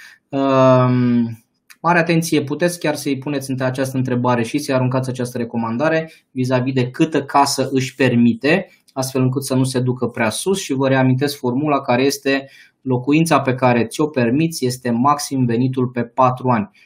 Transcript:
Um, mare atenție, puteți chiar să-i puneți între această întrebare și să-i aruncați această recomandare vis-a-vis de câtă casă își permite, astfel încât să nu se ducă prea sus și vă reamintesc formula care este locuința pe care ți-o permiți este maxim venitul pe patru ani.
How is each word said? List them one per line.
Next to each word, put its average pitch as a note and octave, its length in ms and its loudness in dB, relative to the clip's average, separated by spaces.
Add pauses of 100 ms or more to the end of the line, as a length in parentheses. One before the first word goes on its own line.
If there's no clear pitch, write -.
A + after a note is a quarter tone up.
(280)
Um, B2+ 1160 2 (360)
mare E3+ 180 2
atenție, E3 440 0
puteți D3 360 -2
chiar D3+ 160 -2
să-i C#3 240 -4
puneți C3+ 320 -6
între C3 140 -4
această C3 320 -4
întrebare B2 460 0
și C#3 160 -4
să-i C#3 160 -4
aruncați B2+ 360 0
această A#2+ 280 -6
recomandare A#2+ 720 -2 (180)
vis-a-vis B2+ 420 0
de B2 180 0
câtă D3+ 340 0
casă C#3 480 0
își C3 220 -2
permite, C3 760 2 (240)
astfel C3 300 -2
încât C3 220 0
să C3 100 -4
nu C3 100 2
se B2+ 160 -2
ducă B2 260 -2
prea A2+ 240 -2
sus F#3+ 300 -2
și - 120 -8
vă C3+ 160 0
reamintesc C3 500 2
formula C3+ 420 -2
care B2+ 220 0
este C3+ 460 -2 (320)
locuința C#3+ 600 2
pe C3 140 0
care A#2+ 320 2
ți-o D3+ 200 -2
permiți C#3 600 0
este B2 240 -4
maxim C3+ 540 0
venitul B2 440 0
pe - 160 -4
patru C3 440 0
ani. A2 220 0 (160)